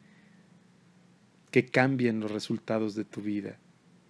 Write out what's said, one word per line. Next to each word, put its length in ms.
que 160
cambian 520
los 120
resultados 640
de 100
tu 160
vida, 380